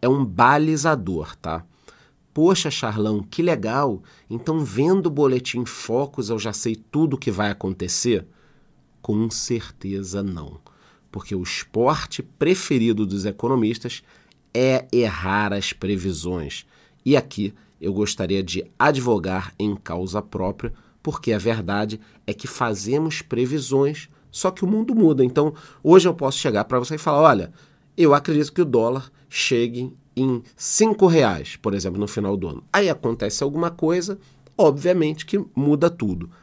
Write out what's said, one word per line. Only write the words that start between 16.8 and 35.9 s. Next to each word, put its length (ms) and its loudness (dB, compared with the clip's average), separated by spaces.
E 100 4
aqui 380 -2
eu 140 -4
gostaria 480 -2
de 240 -6
advogar 800 0
em 160 -2
causa 480 -6
própria, 500 -6
porque 300 -4
a 40 0
verdade 640 -2
é 80 -6
que 140 -14
fazemos 720 -2
previsões, 880 -2
só 180 -2
que 160 -4
o 20 2
mundo 280 0
muda. 280 6
Então, 300 2
hoje 240 8
eu 80 0
posso 240 -2
chegar 240 0
pra 160 0
você 160 -4
e 20 -4
falar, 240 2
"Olha, 320 4
eu 160 6
acredito 400 0
que 80 2
o 40 2
dólar 460 0
chegue 640 -2
em 260 0
cinco 520 4
reais, 500 2
por 160 -4
exemplo, 260 -4
no 80 -2
final 300 -2
do 100 -6
ano." 240 -10
Aí 180 2
acontece 540 -4
alguma 260 -2
coisa, 480 -2
obviamente 680 4
que 180 -2
muda 360 4
tudo. 400 -4